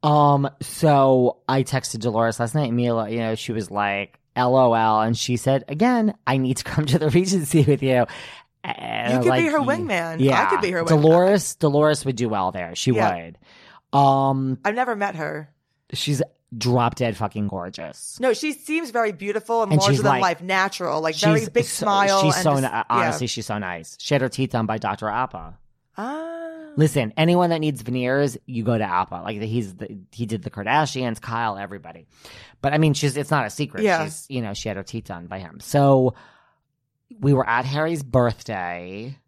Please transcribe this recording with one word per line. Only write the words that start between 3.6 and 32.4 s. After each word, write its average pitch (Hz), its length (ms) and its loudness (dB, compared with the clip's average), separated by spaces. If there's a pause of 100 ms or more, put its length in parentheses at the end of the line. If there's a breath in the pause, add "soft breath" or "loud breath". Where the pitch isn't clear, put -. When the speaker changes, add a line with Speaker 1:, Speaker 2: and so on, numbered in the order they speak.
Speaker 1:
like, 101 520 -4 (160)
"L 123 200 2
O 127 180 6
L," 110 260 4
and 113 180 0
she 123 180 -2
said, 135 300 0
"Again, 220 480 0 (100)
I 131 120 0
need 131 220 0
to - 60 -10
come - 220 -2
to 143 140 2
the 156 100 2
<laughs> 160 80 4
Regency 175 460 2
with 139 180 2
you." 127 240 4 (560 loud breath)
And 117 480 -6
Speaker 2:
You 127 40 2
Speaker 1:
I 127 40 2
was 123 80 2
Speaker 2:
could - 100 4
be 339 80 2
Speaker 1:
like, 294 80 0
Speaker 2:
her 311 80 2
Speaker 1:
"Ye-, 269 40 -2
Speaker 2:
wingman. 214 480 -2
I 160 40 -8
Speaker 1:
yeah." 131 340 2
Speaker 2:
could 185 100 2
be 185 120 0
her 170 120 -2
wingman. 165 40 -2
Speaker 1:
Dolores, 165 680 4
Dolores 151 500 2
would 131 120 -2
do 117 120 -2
well 95 240 -2
there. 87 220 -8
She - 180 -2
Speaker 2:
Yeah. 101 220 2 (100)
Speaker 1:
would. 82 140 -18 (600 loud breath)
Um, 135 680 2
Speaker 2:
I've 208 100 -2
never 247 200 -2
met 202 220 -6
her. 156 340 -8 (440)
Speaker 1:
she's 143 280 -2 (340)
drop 120 400 0
dead 117 200 -2
fucking 104 320 -4
gorgeous. 90 720 -12
Speaker 2:
No, 247 140 2
she 302 180 -4
seems 302 380 -6
very 220 220 0
beautiful 208 500 -2
and 190 100 0
Speaker 1:
And 151 80 6
Speaker 2:
larger 196 140 4
Speaker 1:
she's 120 80 0
Speaker 2:
than 135 100 4
Speaker 1:
like, 127 100 2
Speaker 2:
life, 175 200 0
natural, 185 580 -2
like, 160 160 -2
very 190 240 4
Speaker 1:
she's 220 80 -6
Speaker 2:
big 240 160 0
Speaker 1:
so, - 200 -6
Speaker 2:
smile 196 380 4
Speaker 1:
she's 151 120 4
Speaker 2:
and 180 80 0
Speaker 1:
so 160 100 4
Speaker 2:
just, 139 100 2
Speaker 1:
ni-, 131 60 0
Speaker 2:
yeah. 113 220 -4
Speaker 1:
honestly, 120 380 0
she's 110 180 -6
so 104 120 -4
nice. 90 420 -10
She - 140 -2
had 135 60 4
her 131 80 0
teeth 131 220 -2
done 113 160 0
by 110 120 -4
Doctor 104 300 -4
Appa. 101 500 -6 (380)
Speaker 2:
Ah. 294 300 -10 (500)
Speaker 1:
Listen, 143 400 2
anyone 175 340 2
that 165 100 0
needs 143 220 -4
veneers, 127 540 -2 (100)
you 120 180 -6
go 117 120 2
to 107 80 0
Appa. 90 400 -2
Like, 104 160 -8
he's 107 360 -4
the, 104 220 -14 (140)
he 117 140 -8
did 104 160 -6
the - 80 -10
Kardashians, 123 680 -2
Kyle, 113 360 -6
everybody. 85 500 -14 (560 loud breath)